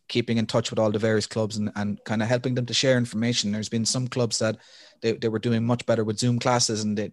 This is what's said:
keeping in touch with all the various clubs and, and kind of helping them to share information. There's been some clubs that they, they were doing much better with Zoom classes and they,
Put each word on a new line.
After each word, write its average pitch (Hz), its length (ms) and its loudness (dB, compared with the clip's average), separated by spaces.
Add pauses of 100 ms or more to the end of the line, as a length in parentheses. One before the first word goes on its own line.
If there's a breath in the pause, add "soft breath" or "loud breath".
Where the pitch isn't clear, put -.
keeping 120 300 0
in 110 80 2
touch - 240 0
with 110 100 -2
all 107 120 4
the 107 80 -2
various 110 280 2
clubs 110 300 -2
and, 104 180 -2
and 104 280 -4
kind 110 180 -2
of 110 60 0
helping 123 280 0
them 127 100 -2
to 113 80 -6
share 131 240 4
information. 117 540 0
There's 107 180 -4
been 113 160 -2
some 127 220 -2
clubs 120 320 -2
that 110 180 0 (440 loud breath)
they, 113 120 0
they 117 160 -2
were 110 100 -2
doing 117 260 2
much 123 200 0
better 113 180 2
with 107 160 -2
Zoom 120 200 2
classes 120 440 2
and 104 140 0
they, 104 160 -4